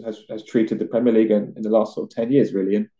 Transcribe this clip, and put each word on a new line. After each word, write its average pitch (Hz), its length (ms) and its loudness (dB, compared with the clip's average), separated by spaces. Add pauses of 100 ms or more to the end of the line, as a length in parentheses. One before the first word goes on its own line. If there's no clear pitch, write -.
has, 110 240 -10
has 107 160 -12
treated 110 340 0
the 107 60 -2
Premier 117 280 0
League 107 200 4
in, 104 240 0
in 110 60 -10
the 107 60 -6
last 110 280 0
sort 104 120 -8
of - 60 -20
ten 117 160 -4
years, 139 240 2
really. 98 220 0
And 107 120 -2 (120)